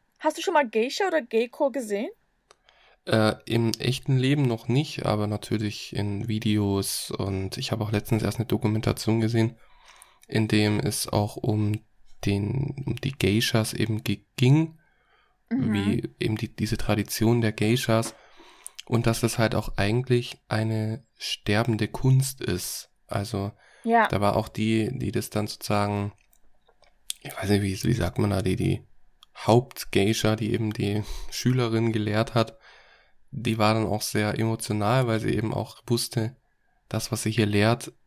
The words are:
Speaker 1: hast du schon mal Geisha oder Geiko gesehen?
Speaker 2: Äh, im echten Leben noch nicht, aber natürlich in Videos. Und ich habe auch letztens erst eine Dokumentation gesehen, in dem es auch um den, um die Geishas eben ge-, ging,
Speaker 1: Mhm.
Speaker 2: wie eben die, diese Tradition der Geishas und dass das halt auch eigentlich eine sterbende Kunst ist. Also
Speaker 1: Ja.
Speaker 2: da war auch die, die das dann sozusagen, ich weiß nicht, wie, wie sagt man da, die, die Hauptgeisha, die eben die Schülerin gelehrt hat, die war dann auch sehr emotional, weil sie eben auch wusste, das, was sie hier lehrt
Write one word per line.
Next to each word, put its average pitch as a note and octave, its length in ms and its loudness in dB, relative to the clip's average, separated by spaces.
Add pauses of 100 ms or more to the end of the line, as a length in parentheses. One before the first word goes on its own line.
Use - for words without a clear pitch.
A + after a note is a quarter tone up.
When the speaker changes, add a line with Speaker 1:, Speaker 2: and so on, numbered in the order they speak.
(200)
Speaker 1:
hast D#4 180 -2
du E4+ 40 -8
schon F#4 120 -2
mal D4 160 4
Geisha B3+ 360 0
oder D#4+ 160 0
Geiko A#3+ 480 0
gesehen? A3+ 400 -4 (920)
Speaker 2:
Äh, A2 320 2 (100)
im A#2 320 2
echten C3+ 400 0
Leben C#3 260 2
noch A#2 260 0
nicht, C#3 360 0
aber G#2 220 0
natürlich G#2+ 680 -4
in G2+ 360 -4
Videos. G#2 840 0
Und F#2+ 460 -4
ich - 160 -4
habe A2 100 -2
auch G#2 80 -4
letztens G#2+ 320 0
erst G#2 140 -2
eine A2 80 -2
Dokumentation A2 760 0
gesehen, A2+ 380 2 (720)
in A2 180 0
dem G#2 320 2
es - 300 -4
auch G#2 260 0
um G#2+ 480 0 (420)
den, G2+ 600 -2
um - 100 -4
die - 160 -4
Geishas A2 640 0
eben G#2+ 320 -2
ge-, G2+ 180 -2 (140)
ging, D3+ 400 4 (720)
Speaker 1:
Mhm. A#3 240 0
Speaker 2:
wie G3+ 360 0 (120)
eben A2 160 -2
die, - 180 -8
diese - 220 -2
Tradition A2 640 2
der G#2+ 100 2
Geishas A2+ 640 2 (680)
und A#2 220 2
dass A#2 120 0
das - 180 0
halt A2 180 2
auch - 200 -4
eigentlich A#2+ 720 0
eine A2 560 -2 (140)
sterbende G#2+ 720 0
Kunst C3 500 2
ist. - 520 -6 (160)
Also G2+ 440 -4 (320)
Speaker 1:
Ja. A3+ 240 4
Speaker 2:
da G2 140 0
war G2+ 160 2
auch A2+ 100 0
die, A2 500 0
die - 140 -4
das G#2 180 -4
dann G#2 180 -2
sozusagen, G#2 680 -2 (1080)
ich - 140 -12
weiß G2+ 140 -4
nicht, G2+ 120 4
wie, G2 280 -4
wie - 40 2
sagt - 260 -2
man G#2 100 2
da, G2 120 0
die, G2 140 0
die F#2 320 -2 (520)
Hauptgeisha, A2 960 2
die G#2+ 160 -2
eben G#2+ 220 -2
die G2+ 300 -2 (260)
Schülerin A#2 640 0
gelehrt G#2+ 400 0
hat, - 240 0 (720)
die A2 300 -4
war A2 160 4
dann A2 100 0
auch G#2 160 -2
sehr G#2 380 -2
emotional, A2+ 680 0
weil A2+ 140 0
sie A2 100 -2
eben A2 240 -2
auch - 320 -6
wusste, A#2 500 -2 (540)
das, - 220 -4
was - 120 -4
sie A2 80 0
hier G#2+ 140 2
lehrt G#2 480 2 (140)